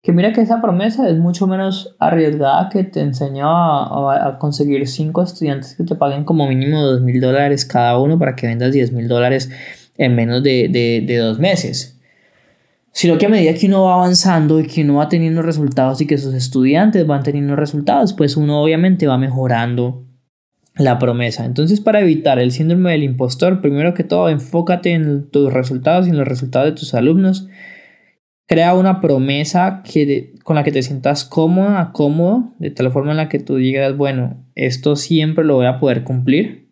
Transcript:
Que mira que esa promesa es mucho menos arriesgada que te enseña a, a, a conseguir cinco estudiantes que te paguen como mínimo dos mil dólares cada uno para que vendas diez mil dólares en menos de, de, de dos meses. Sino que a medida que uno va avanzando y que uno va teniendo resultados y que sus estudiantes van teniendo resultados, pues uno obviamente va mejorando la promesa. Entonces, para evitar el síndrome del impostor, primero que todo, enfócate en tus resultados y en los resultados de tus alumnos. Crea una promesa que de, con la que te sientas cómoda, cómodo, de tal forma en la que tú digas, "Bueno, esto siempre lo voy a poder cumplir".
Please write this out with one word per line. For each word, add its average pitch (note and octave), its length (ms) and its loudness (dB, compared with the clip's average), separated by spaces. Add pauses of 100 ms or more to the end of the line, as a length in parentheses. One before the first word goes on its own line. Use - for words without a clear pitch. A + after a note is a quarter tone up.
Que F3 120 0
mira F#3 180 2
que A3+ 100 0
esa A3+ 200 0
promesa A3 480 0
es D#3+ 80 2
mucho F3 300 0
menos F#3+ 520 -4
arriesgada D#3 720 2
que F#3+ 160 -2
te D#3 160 -6
enseña C#3 440 -4
a, D#3+ 380 2
a, C#3 440 -2
a C3+ 120 -6
conseguir C#3+ 480 -2
cinco D#3 340 -2
estudiantes D3 540 -6
que F3 80 -6
te E3+ 120 -4
paguen C#3+ 280 0
como D3 240 0
mínimo C3+ 320 0
dos C3 220 2
mil B2+ 180 0
dólares C3+ 460 0
cada A#2+ 340 2
uno D3+ 180 2
para C#3 200 0
que A#2+ 100 -4
vendas A#2+ 240 0
diez B2+ 220 0
mil A#2 160 -4
dólares B2+ 420 0 (460)
en B2+ 180 2
menos A#2 280 0
de, B2+ 260 2
de, A#2 360 0
de A#2+ 120 -2
dos A2+ 200 -2
meses. E3+ 600 -4 (960)
Sino E3+ 240 2
que G3+ 80 2
a G3+ 40 2
medida E3+ 240 4
que F3+ 140 0
uno F#3+ 180 4
va F#3 80 4
avanzando F3 680 2
y D#3 80 -2
que D#3+ 140 -2
uno C#3+ 140 2
va D3 120 2
teniendo E3 340 0
resultados C#3 600 0
y D3 60 0
que D3 100 2
sus C3+ 160 -4
estudiantes D3+ 720 2
van C#3 160 0
teniendo C#3+ 320 -2
resultados, D3 560 0
pues C#3 240 -2
uno D3 260 0
obviamente D#3+ 460 2
va B2+ 100 2
mejorando B2 840 -2 (720)
la B2+ 240 2
promesa. A#2+ 460 -2
Entonces, D#3 340 0
para G#3 220 2
evitar D#3+ 360 2
el B2 140 2
síndrome E3+ 400 0
del D#3 120 0
impostor, C3+ 580 0
primero D3+ 320 0
que F3 100 -4
todo, F3 240 0
enfócate E3+ 640 -2
en D3 400 -2
tus C#3 220 2
resultados C3 520 0
y F3 40 0
en D#3 80 2
los C3 100 0
resultados C3 400 -2
de D#3 80 -2
tus - 180 -10
alumnos. F3 540 2 (1000)
Crea E3+ 280 4
una F#3 260 4
promesa D3 880 0
que D3+ 160 2
de, C#3 280 -4 (100)
con D#3 140 0
la C#3+ 80 0
que D3 80 0
te C3+ 100 0
sientas C#3 400 -4
cómoda, F3+ 680 0
cómodo, E3+ 680 0
de D3 120 -8
tal B2+ 200 -2
forma C#3+ 200 -2
en D3+ 60 0
la D3+ 120 -2
que C#3+ 100 -2
tú C#3 160 -4
digas, C3+ 400 0
"Bueno, C3 480 -4 (120)
esto C#3 420 -2
siempre D#3 480 0
lo D3 100 2
voy B2 120 2
a B2+ 120 -2
poder B2+ 240 0
cumplir". C3 680 -2